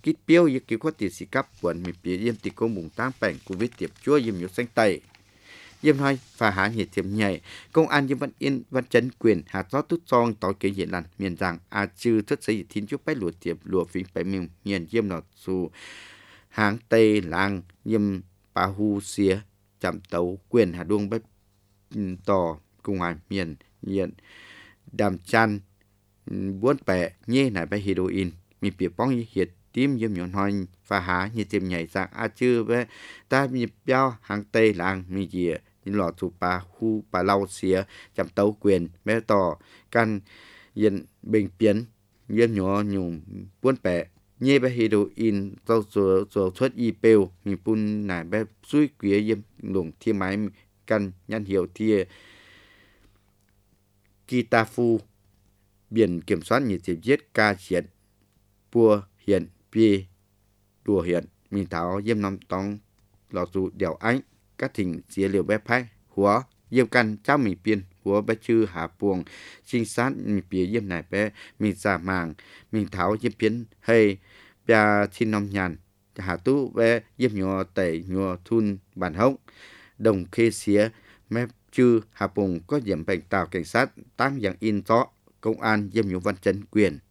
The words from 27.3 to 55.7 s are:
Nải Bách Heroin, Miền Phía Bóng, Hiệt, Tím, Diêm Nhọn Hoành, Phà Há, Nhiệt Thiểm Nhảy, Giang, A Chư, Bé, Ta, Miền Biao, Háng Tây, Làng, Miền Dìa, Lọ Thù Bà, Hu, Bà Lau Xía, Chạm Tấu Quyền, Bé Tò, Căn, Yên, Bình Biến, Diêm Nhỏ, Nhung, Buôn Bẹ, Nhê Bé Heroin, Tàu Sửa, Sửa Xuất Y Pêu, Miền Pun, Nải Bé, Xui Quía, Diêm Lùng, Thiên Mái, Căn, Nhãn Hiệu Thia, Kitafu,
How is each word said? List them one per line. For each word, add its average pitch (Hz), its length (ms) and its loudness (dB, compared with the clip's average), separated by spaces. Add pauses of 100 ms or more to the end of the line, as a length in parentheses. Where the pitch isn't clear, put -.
Nải 90 160 -4
Bách 98 180 -4
Heroin, 92 480 -2 (300)
Miền 98 160 -4
Phía 90 200 -2
Bóng, 120 340 0
Hiệt, 90 180 -2 (240)
Tím, 131 260 0
Diêm 110 140 -2
Nhọn 90 180 -6
Hoành, 98 340 -2 (180)
Phà 101 160 -2
Há, 90 340 -2
Nhiệt 104 160 -4
Thiểm 95 180 -2
Nhảy, 87 200 -4
Giang, 92 240 -4
A 110 160 -6
Chư, 120 360 0
Bé, 117 220 -2 (440)
Ta, 135 180 2
Miền 123 220 -4 (160)
Biao, 131 360 2
Háng 101 300 -6
Tây, 110 220 6
Làng, 92 340 -2
Miền 92 220 -4
Dìa, 87 280 -2 (280)
Lọ 98 320 0
Thù 90 220 -6
Bà, 90 300 -2
Hu, 110 420 -4
Bà 90 120 0
Lau 98 240 2
Xía, 92 360 0 (320)
Chạm 87 200 -2
Tấu 104 240 2
Quyền, 90 280 2 (180)
Bé 110 140 0
Tò, 95 380 2 (340)
Căn, 110 280 0 (540)
Yên, 101 320 0 (160)
Bình 104 280 0 (100)
Biến, 110 260 2 (440)
Diêm 113 240 2
Nhỏ, 98 300 0
Nhung, 90 380 -4 (400)
Buôn 131 220 2
Bẹ, 87 220 -2 (340)
Nhê 135 200 4
Bé 127 100 0
Heroin, 104 840 0 (100)
Tàu 113 260 2
Sửa, 95 400 2
Sửa 95 240 0
Xuất 127 200 0
Y 120 160 -2
Pêu, 104 400 6 (140)
Miền 98 120 -4
Pun, 107 500 -2
Nải 87 160 -6
Bé, 104 200 -4 (200)
Xui 147 260 0 (100)
Quía, 101 240 2
Diêm 107 160 0 (220)
Lùng, 95 380 -4
Thiên 107 200 -2
Mái, 95 180 -2 (500)
Căn, 101 240 0 (160)
Nhãn 107 180 -6
Hiệu 95 300 0
Thia, 107 280 2 (2250)
Kitafu, 117 720 0 (920)